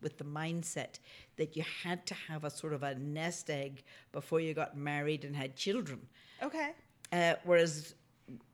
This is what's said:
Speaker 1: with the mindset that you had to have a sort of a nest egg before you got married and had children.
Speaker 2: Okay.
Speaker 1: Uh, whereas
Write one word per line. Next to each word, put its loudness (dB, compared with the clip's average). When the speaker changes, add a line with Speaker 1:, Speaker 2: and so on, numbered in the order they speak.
Speaker 1:
with -4
the -8
mindset -4
that -2
you 0
had -2
to -6
have -4
a -2
sort -4
of -2
a 0
nest -2
egg -2
before 2
you 2
got 0
married 0
and -4
had -4
children. -2
Speaker 2:
Okay. -2
Speaker 1:
Uh, 6
whereas 6